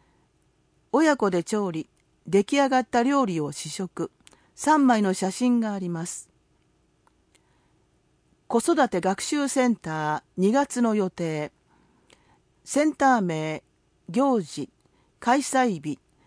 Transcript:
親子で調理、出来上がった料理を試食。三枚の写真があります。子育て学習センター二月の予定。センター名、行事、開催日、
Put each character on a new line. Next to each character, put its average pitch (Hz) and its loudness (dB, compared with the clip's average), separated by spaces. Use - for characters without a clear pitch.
親 294 4
子 208 0
で 175 0
調 208 -4
理、 160 -8
出 196 2
来 285 0
上 277 4
が 254 2
っ 254 -2
た 240 2
料 269 2
理 170 -2
を 143 -4
試 - -12
食。 180 -8
三 294 4
枚 220 4
の 190 2
写 190 -2
真 247 0
が 214 -2
あ 202 -6
り 185 -6
ま 170 -6
す。 - -12
子 233 0
育 285 2
て 180 -4
学 185 -2
習 294 -2
セ 254 0
ン 226 0
タ 156 -4
ー - -8
二 190 2
月 269 0
の 220 0
予 190 0
定。 156 -6
セ 285 0
ン 311 0
タ 262 4
ー - 0
名、 156 -4
行 240 2
事、 147 -8
開 262 2
催 247 0
日、 151 -8